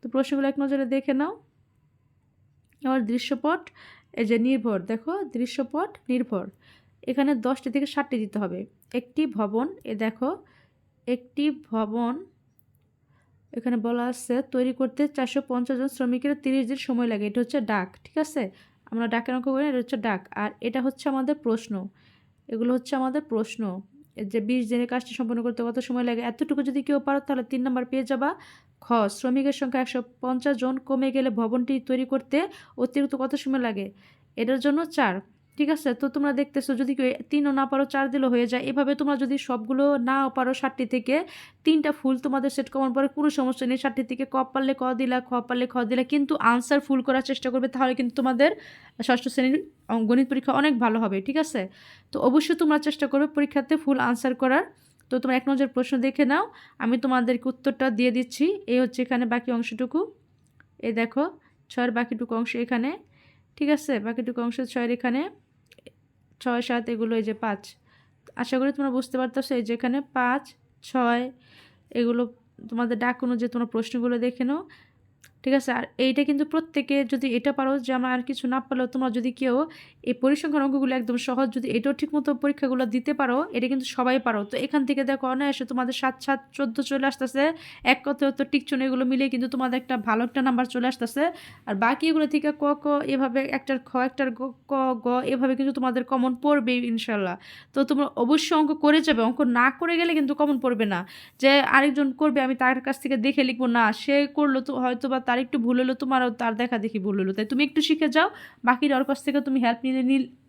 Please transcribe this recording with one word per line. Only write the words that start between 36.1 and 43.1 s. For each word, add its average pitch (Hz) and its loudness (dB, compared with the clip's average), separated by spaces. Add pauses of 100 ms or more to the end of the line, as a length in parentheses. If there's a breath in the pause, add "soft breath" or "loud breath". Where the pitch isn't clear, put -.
তোমরা 285 0
দেখতেছো 277 -2 (100)
যদি 269 0
কেউ 262 2 (240)
তিনও 285 2
না 269 2
পারো, 277 2 (100)
চার 269 2
দিলেও 269 2
হয়ে 240 4
যায়। 247 -2
এভাবে 269 2
তোমরা 285 2
যদি 269 0 (120)
সবগুলো 254 0 (260)
না 269 2 (200)
পারো 254 0 (100)
ষাটটি 262 -2
থেকে 254 0 (500 loud breath)
তিনটা 311 4
ফুল 262 2 (100)
তোমাদের 269 0
সেট 269 -2
কমন 269 0
পড়ে, 277 2